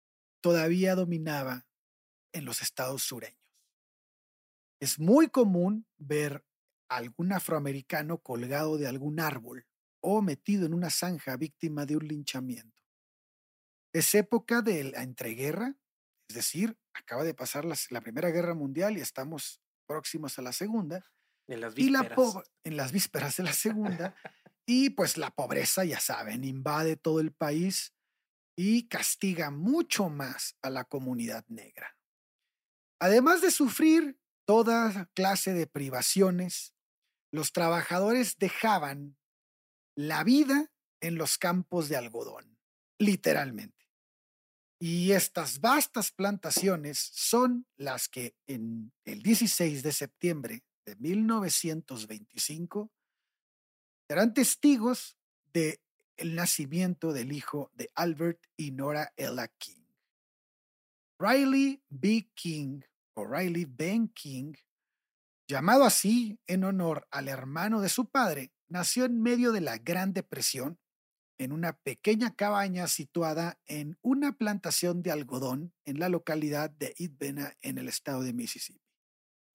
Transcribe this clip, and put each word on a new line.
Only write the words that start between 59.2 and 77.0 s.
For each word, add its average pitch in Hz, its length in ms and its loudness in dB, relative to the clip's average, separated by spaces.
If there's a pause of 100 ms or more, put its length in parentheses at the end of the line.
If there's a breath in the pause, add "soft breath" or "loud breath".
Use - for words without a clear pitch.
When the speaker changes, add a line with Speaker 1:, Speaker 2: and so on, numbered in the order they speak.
Speaker 1:
King. - 260 -18 (1400)
Riley 269 720 4
B. 196 440 2
King, 147 480 -6 (320)
o 104 120 -8
Riley 170 400 -2
Ben 180 440 0
King, 139 440 -10 (920)
llamado 180 360 6
así 220 640 4
en 185 160 0
honor 180 480 0
al 139 160 -6
hermano 151 540 -2
de 190 80 0
su 240 200 0
padre, 170 420 0 (160)
nació 180 380 0
en 240 160 0
medio 240 300 4
de 208 100 2
la 117 160 -4
Gran 180 360 -2
Depresión, 156 680 -4 (580)
en 131 140 -6
una 165 220 -4
pequeña 214 640 0
cabaña 196 520 0
situada 165 800 -2
en 151 360 -8
una 277 360 0
plantación 180 640 -2
de 175 100 -2
algodón 135 640 -4 (120)
en 139 140 -6
la 175 80 0
localidad 156 600 -2
de 147 280 -10
Itbena, 139 640 -8